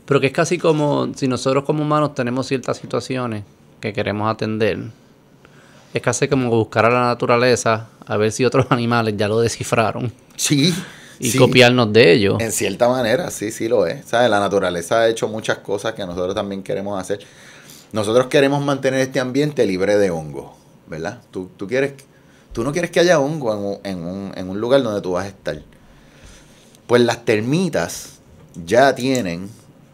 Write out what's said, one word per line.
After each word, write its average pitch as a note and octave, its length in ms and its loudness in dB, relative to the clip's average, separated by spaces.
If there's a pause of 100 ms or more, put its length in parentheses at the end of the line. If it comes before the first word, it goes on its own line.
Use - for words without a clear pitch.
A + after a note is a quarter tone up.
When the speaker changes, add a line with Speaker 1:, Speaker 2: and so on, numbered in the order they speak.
Speaker 1:
Pero C#3 140 2
que C3+ 80 0
es C3 40 -2
casi F3 260 0
como, D3 560 0
si C#3 140 -4
nosotros C3+ 360 0
como D3+ 180 -2
humanos D3 320 0
tenemos B2 320 -4
ciertas B2+ 320 -4
situaciones B2 680 -6 (360)
que A2 120 -6
queremos G#2 380 -2
atender, A2 480 -2 (1120)
es G#2+ 100 -4
casi B2+ 260 0
como C3 220 0
buscar A2 360 2
a A#2+ 40 4
la B2 140 2
naturaleza A#2+ 840 2 (180)
a A2 100 -4
ver G#2+ 160 2
si B2+ 120 -2
otros B2 220 2
<laughs> - 40 -6
animales A#2 460 0
ya G#2 120 0
lo A2 120 0
descifraron. A2+ 720 -2 (240)
Speaker 2:
Sí, D#3 380 2 (440)
Speaker 1:
Y B2+ 120 -4
Speaker 2:
sí. B2+ 80 0
Speaker 1:
copiarnos B2 540 6
de B2+ 200 8
ellos. G#2+ 280 4
Speaker 2:
En A2+ 120 -2
cierta G2+ 360 0
manera, B2+ 420 0
sí, G#2 220 -6
sí A2+ 160 -6
lo G#2+ 180 2
es. - 200 -6
¿Sabes? A#2+ 240 2
La G2+ 100 4
naturaleza F#2 600 0
ha A2+ 80 4
hecho A2+ 200 -2
muchas A2 300 -4
cosas G#2+ 340 -6
que G#2 140 -10
nosotros F2+ 280 -4
también G2 280 -6
queremos G2+ 380 -6
hacer. G2 200 -6 (720)
Nosotros A2 340 0
queremos C#3+ 380 2
mantener C3 360 -2
este C3 200 -2
ambiente C3+ 460 0
libre F#2+ 300 2
de G2+ 140 4
hongo, D#2 440 -10 (340)
¿verdad? F2 320 -10 (100)
Tú, F#2 260 -10
tú G2+ 120 -10
quieres, C3+ 260 -2 (580)
tú A2+ 120 -4
no C#3+ 80 -4
quieres F3 180 -4
que - 100 0
haya E3+ 200 4
hongo C#3 340 -2
en G#2 60 -6
un, G2+ 240 -6
en F2+ 200 -6
un, F#2+ 320 -8
en F#2 140 -8
un G2+ 100 -6
lugar B2+ 220 2
donde G#2+ 180 -2
tú F#2 120 -6
vas F#2 140 -4
a - 20 -10
estar. D#2 320 -10 (1300)
Pues A#2+ 160 6
las A#2 220 0
termitas A#2+ 920 -2 (480)
ya B2 280 4
tienen G#2 540 -4 (460)